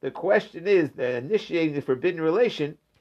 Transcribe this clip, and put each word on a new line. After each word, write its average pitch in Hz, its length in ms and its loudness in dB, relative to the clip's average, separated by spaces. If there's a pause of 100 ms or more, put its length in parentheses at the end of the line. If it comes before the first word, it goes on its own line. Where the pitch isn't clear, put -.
The 135 100 -6
question 202 560 -2
is, 180 240 4
the 123 260 -2
initiating 160 580 -2
the 143 60 -2
forbidden 160 400 -2
relation, 160 560 0 (240)